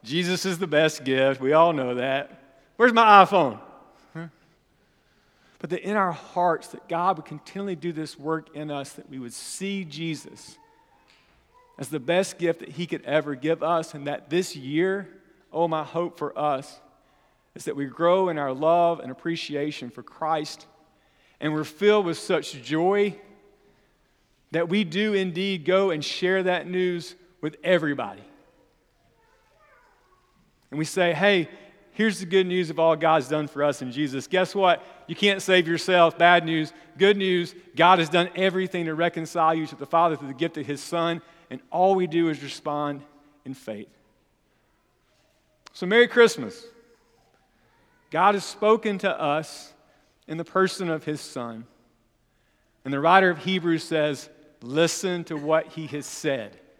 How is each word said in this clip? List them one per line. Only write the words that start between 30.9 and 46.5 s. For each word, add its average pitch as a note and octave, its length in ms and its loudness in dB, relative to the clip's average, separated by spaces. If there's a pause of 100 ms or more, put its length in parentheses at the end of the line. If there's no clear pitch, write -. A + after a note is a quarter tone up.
"Hey, F3 360 2 (440)
here's G#3 260 0
the F#3 80 -10
good F#3+ 200 2
news F3+ 240 -2
of D#3 100 -4
all E3 160 4
God's D#3 320 2
done D3+ 180 -2
for C#3 160 -6
us C#3+ 200 -2
in B2+ 100 -8
Jesus. C3+ 340 -4
Guess F#3 280 0
what? F#3 300 2 (220)
You E3+ 80 -10
can't G3+ 260 2
save F#3 280 4
yourself. E3+ 500 4
Bad F3 260 6
news. D#3+ 280 -2 (240)
Good G3+ 200 6
news, F3+ 380 -2 (220)
God F3 240 8
has D#3+ 80 0
done F3 260 2
everything F3+ 520 -2
to D#3+ 100 -4
reconcile E3 580 0
you D#3+ 140 -2
to D3 80 -14
the C#3 100 -12
Father E3 300 2
through C#3+ 120 -12
the C3+ 60 -10
gift E3 240 -4
of C3+ 80 -8
his C#3 160 -6
Son," E3+ 400 -4 (280)
and B2+ 100 -12 (100)
all F#3 240 2
we F#3 120 0
do E3 220 0
is C#3+ 140 -4
respond C#3+ 600 -6 (420)
in C3 100 -14
faith. A2 340 -14 (1800)
So - 140 -8
Merry A#3 200 6
Christmas. A#3 580 2 (1500)